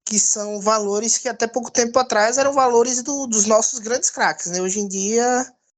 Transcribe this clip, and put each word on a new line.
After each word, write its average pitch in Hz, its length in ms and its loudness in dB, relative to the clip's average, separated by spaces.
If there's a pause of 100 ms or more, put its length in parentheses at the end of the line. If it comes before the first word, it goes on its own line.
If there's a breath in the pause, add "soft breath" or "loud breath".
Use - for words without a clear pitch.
que 214 140 0
são 208 400 -2
valores 214 580 0
que 254 120 -6
até 226 180 -2
pouco 233 240 -2
tempo 233 260 0
atrás 233 400 2
eram 277 140 2
valores 247 500 2
do, 277 240 -6
dos 220 200 0
nossos 226 340 2
grandes 233 300 -2
craques, 170 420 -2
né? 180 100 -2
Hoje 190 200 -2
em 202 80 -4
dia, 233 600 0 (280)